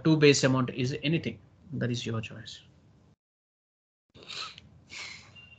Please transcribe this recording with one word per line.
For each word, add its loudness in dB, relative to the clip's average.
two 6
base 8
amount 4
is -4
anything. -2
That -2
is -4
your -4
choice. -14